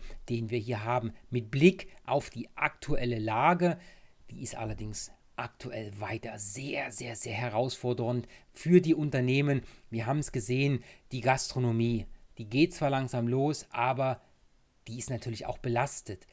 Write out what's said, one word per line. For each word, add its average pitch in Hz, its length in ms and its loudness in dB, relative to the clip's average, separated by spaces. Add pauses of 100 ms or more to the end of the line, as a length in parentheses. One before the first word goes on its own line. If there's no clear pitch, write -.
(280)
den 117 220 -4
wir 120 80 0
hier 110 260 -4
haben 117 280 0 (180)
mit 120 200 -2
Blick 170 380 6 (160)
auf 135 260 0
die - 260 -10
aktuelle 123 600 0
Lage. 160 600 4 (520)
Die - 120 -12
ist - 140 -8
allerdings 107 560 -8 (240)
aktuell 120 640 -10
weiter 107 380 -8
sehr, 135 520 -6
sehr, 120 240 -6
sehr 110 200 -6
herausfordernd 120 920 -2 (260)
für 175 280 8
die 165 140 4
Unternehmen. 135 680 2 (280)
Wir 113 160 -4
haben's 143 260 0
gesehen, 131 500 0 (300)
die 127 80 -4
Gastronomie, 117 880 2 (320)
die 110 100 -10
geht 147 240 4
zwar 143 180 0
langsam 127 380 0
los, 135 420 0
aber 127 520 0 (640)
die 117 100 -10
ist 127 120 -6
natürlich 117 360 -6
auch - 120 -8
belastet. 120 760 -4